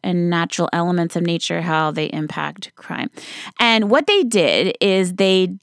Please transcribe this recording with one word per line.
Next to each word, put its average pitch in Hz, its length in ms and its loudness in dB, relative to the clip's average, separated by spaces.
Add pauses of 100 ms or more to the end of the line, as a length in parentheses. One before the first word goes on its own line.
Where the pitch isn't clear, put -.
and 175 260 0
natural 170 440 0
elements 170 440 0
of 170 60 0
nature, 170 400 -2
how 160 280 0
they 151 160 -4
impact 151 680 -8
crime. - 360 -10 (480)
And 226 320 4
what 285 160 4
they 403 160 4
did 175 580 2
is 190 340 2
they 190 480 2